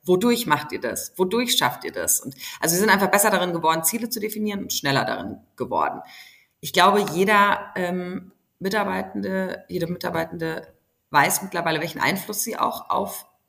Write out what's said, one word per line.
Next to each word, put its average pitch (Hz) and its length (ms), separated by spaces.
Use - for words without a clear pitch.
wodurch 226 420
macht 143 260
ihr - 80
das? 110 340
Wodurch 226 400
schafft 143 300
ihr - 80
das? - 260
Und - 160
also 165 140
wir 180 80
sind 214 80
einfach 196 200
besser 208 200
darin 180 240
geworden, 165 320
Ziele 233 240
zu 220 100
definieren 208 440
und - 100
schneller 135 320
darin 101 320
geworden. 82 460
Ich - 140
glaube, 196 400
jeder, 202 640
ähm, 180 580
Mitarbeitende, 190 1120
jede 170 180
Mitarbeitende 165 800
weiß 156 320
mittlerweile, 165 360
welchen 156 220
Einfluss 196 420
sie - 140
auch - 320
auf - 380